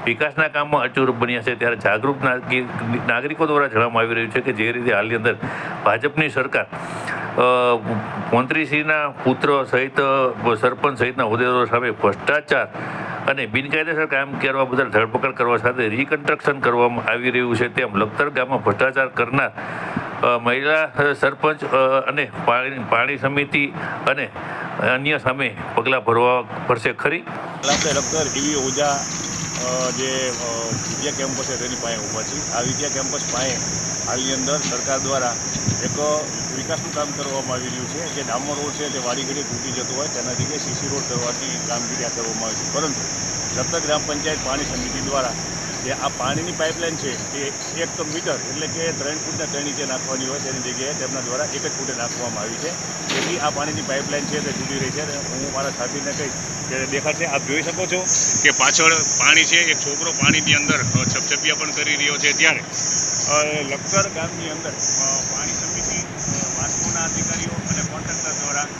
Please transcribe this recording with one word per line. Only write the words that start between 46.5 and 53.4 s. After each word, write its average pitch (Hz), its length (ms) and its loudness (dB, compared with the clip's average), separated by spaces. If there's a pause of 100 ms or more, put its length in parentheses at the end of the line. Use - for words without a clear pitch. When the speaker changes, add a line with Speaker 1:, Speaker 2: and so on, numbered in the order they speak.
Speaker 2:
પાઇપલાઇન 160 440 -2
છે 120 360 -6
તે 139 200 -4 (300)
એક 165 180 -4
મીટર 165 320 -4
એટલે 151 340 -4
કે 165 260 -2
ત્રણ 147 240 -4
ફૂટના 156 280 -4
ત્રણ 143 240 -4
ઇંચે 139 180 -4
નાખવાની 131 400 -4
હોય 139 120 -4
તેની 127 340 -4
જગ્યાએ 131 200 -4
તેમના 131 280 -4
દ્વારા 123 240 -2
એક 143 180 -4
જ 156 60 -4
ફૂટે 131 300 -4
નાખવામાં 117 440 -4
આવી 117 120 -4
છે, 151 160 -6 (440)
જેથી 170 240 -2
આ 147 120 2